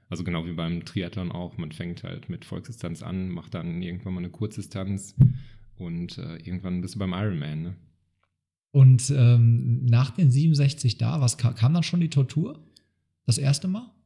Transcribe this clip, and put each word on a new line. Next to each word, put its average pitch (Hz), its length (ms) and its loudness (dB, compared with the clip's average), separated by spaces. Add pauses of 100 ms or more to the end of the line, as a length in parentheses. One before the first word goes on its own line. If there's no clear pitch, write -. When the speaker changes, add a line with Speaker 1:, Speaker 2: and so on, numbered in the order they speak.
Speaker 1:
Also 87 140 -8
genau 85 220 -4
wie 87 80 -8
beim 82 320 -4
Triathlon 90 480 -8
auch. 87 240 -10
Man 78 160 -8
fängt 87 300 -12
halt 87 260 -12
mit - 160 -12
Volksdistanz 90 580 -12
an, 92 260 -6
macht 87 240 -12
dann 85 280 -8
irgendwann 92 320 -8
mal 90 80 -8
eine 87 80 -8
Kurzdistanz 98 840 -8 (640)
und, 87 420 -8
äh, 82 200 -12
irgendwann 90 420 -8
bist 90 160 -8
du 110 40 -8
beim 95 120 -2
Ironman, 82 520 -4
ne? 90 120 -10 (960)
Speaker 2:
Und, 131 440 8
ähm, 120 680 4
nach 127 260 4
den 165 200 4
siebenundsechzig 139 680 2
da, 127 240 -2
was 123 160 0
ka-, 113 160 0
kam 123 200 2
dann 170 100 2
schon 175 180 -2
die 160 80 0
Tortur? 160 500 -2 (680)
Das 117 120 2
erste 143 300 0
Mal? 220 240 -6 (140)